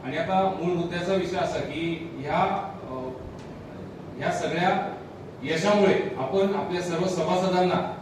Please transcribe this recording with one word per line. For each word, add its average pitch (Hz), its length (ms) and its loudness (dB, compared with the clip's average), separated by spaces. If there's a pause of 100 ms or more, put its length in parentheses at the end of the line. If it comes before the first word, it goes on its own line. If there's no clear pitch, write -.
आणि 151 120 -4
आता 190 460 2
मूळ 175 140 2
मुद्द्याचा 175 380 0
विषय 180 220 0
असा - 220 0
की 165 520 -4 (100)
ह्या, 185 520 0 (100)
अ, 127 100 -10 (1300)
ह्या - 140 0
सगळ्या - 640 2 (460)
यशामुळे 185 720 4
आपण 196 380 2
आपल्या 180 280 -2
सर्व 170 240 0
सभासदांना 180 960 2